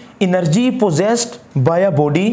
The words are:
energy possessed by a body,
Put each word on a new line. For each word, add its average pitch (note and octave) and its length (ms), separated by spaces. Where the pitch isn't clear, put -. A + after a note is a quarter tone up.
energy F3+ 480
possessed G#3 580
by E3 220
a G3 140
body, D3+ 360